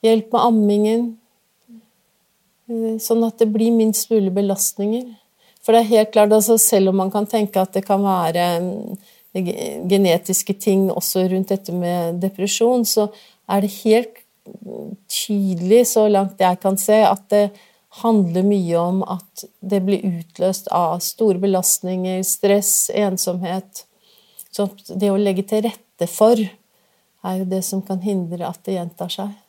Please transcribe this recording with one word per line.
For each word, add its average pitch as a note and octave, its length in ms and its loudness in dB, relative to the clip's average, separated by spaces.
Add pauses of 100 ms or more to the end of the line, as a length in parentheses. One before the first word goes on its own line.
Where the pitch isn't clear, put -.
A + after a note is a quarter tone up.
hjelp A3 300 2
med A#3+ 100 2
ammingen, G#3+ 600 2 (1600)
eh, A3+ 340 -4
sånn A#3 240 2
at A3+ 120 -6
det A3+ 140 4
blir A3+ 200 2
minst A3 380 2
mulig G3+ 240 2
belastninger. G3+ 800 -2 (500)
For A3+ 80 2
det A#3 100 8
er A3+ 140 2
helt G#3+ 160 2
klart, G#3 200 6
altså, G#3+ 260 4
selv F#3+ 320 4
om F#3+ 60 0
man F#3+ 140 0
kan D#4 160 -2
tenke G#3 340 -2
at F#3 120 -2
det G3 140 -4
kan G3 160 0
være, F3 580 0
mm, F#3+ 380 -8 (360)
ge-, F3 540 -6
genetiske F#3+ 720 0
ting F#3+ 300 2
også - 400 -2
rundt F#3+ 180 -2
dette G3 240 -4
med F3 480 -4
depresjon, G3+ 640 0
så G#3 260 -2 (380)
er G3 140 0
det G3+ 80 -2 (140)
helt A3+ 380 0 (880)
tydelig, G3 760 0
så A3 220 2
langt G3 300 0
jeg F3+ 220 2
kan F#3+ 160 0
se, G#3+ 260 2
at G3 260 2
det G#3 220 2 (520)
handler F#3+ 420 2
mye F#3+ 340 0
om F3+ 240 0
at - 420 -10 (160)
det F#3+ 240 -2
blir G3 200 0
utløst F3+ 640 -4
av E3+ 300 -2
store G3+ 380 0
belastninger, F#3 840 -2
stress, - 720 0
ensomhet. F#3 880 -4 (680)
Så G3+ 160 -4 (180)
det F#3+ 240 -2
å G3 80 0
legge G3 300 0
til G#3+ 140 0
rette - 460 -6
for A3+ 280 4
er - 1040 -10
jo F#3+ 60 -4
det F#3 200 -4
som F#3+ 180 -6
kan F#3+ 180 -6
hindre F3+ 460 -6
at F3 180 -10
det F#3+ 120 -4
gjentar F3 340 -8
seg. G3+ 240 -10 (140)